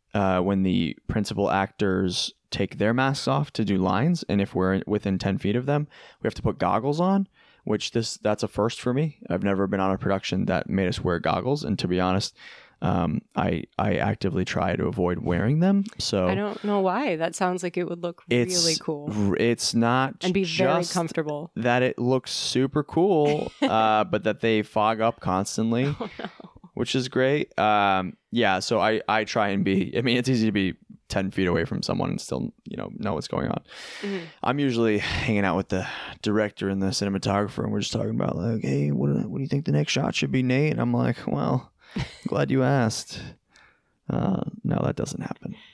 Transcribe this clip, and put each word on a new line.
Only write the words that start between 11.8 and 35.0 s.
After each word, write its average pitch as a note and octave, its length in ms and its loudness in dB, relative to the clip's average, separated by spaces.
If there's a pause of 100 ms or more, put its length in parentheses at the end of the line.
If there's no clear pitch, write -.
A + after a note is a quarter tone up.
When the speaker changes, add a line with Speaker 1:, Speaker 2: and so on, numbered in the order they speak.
Speaker 1:
be F2+ 100 0
honest, F#2 380 0 (460)
um, F2 400 0 (120)
I, F2 300 0 (140)
I G#2 180 0
actively G2 480 0
try F2 320 -2
to F2+ 100 0
avoid F2 340 0
wearing G#2+ 400 2
them. G3 240 4 (140)
So - 300 0
Speaker 2:
I F#3 60 2
don't G3+ 300 -4
know G#3 160 0
why. F#3+ 360 0
That E3 180 -2
sounds F3+ 280 0
like F3+ 160 -4
it F3 100 -2
would E3+ 140 -8
look F3 260 -6
Speaker 1:
it's B2 260 2
Speaker 2:
really E3+ 260 0
cool. D3 300 -6 (200)
Speaker 1:
r-, F2 60 2
it's - 380 0
not B2 480 2
Speaker 2:
And F#3 120 0
be G3 100 2
very E3 360 2
Speaker 1:
just E3+ 120 -4
Speaker 2:
comfortable. D3+ 640 -4
Speaker 1:
that A#2+ 260 2
it B2+ 160 0
looks B2 340 0
super C3+ 520 0
cool, D#3 720 2
Speaker 2:
<laughs> - 60 -20
Speaker 1:
uh, A2 420 4
but G2 200 -2
that G#2+ 160 0
they A2+ 220 4
fog A2 380 0
up A2+ 200 0
constantly, A2 680 0 (120)
Speaker 2:
Oh, A3 200 -8
no. - 80 -10 (480)
Speaker 1:
which - 200 -2
is B2+ 140 0
great. C3 500 0
Um, G2 580 2 (180)
yeah, G#2 260 4
so A2 200 0
I, A2 280 2
I A2 160 2
try G#2 260 0
and G2 140 0
be, F#2+ 320 2
I A#2 40 0
mean, B2 160 2
it's B2 120 0
easy A#2 180 4
to A2 60 2
be G2 220 0 (340)
ten F#2+ 220 -2
feet F#2+ 160 0
away F2 200 2
from - 160 -4
someone - 260 -2
and - 120 -4
still, - 300 -6 (140)
you - 140 -10
know, - 180 -8
know - 160 -4
what's - 160 -4
going - 200 -2
on. - 120 -2 (400)
Speaker 2:
Mm-hmm. G3 240 -6 (180)
Speaker 1:
I'm C3 160 0
usually A#2 400 2
hanging G#2 460 0